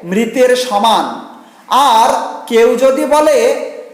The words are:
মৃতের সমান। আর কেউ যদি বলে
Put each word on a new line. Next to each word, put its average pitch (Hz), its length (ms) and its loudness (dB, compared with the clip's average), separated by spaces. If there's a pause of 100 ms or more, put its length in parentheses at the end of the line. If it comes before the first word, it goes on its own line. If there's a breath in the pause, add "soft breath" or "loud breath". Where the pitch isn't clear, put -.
মৃতের 233 520 0
সমান। 208 640 -2 (480 loud breath)
আর 247 420 2 (380)
কেউ 233 280 2
যদি 269 300 0
বলে 277 640 0 (220)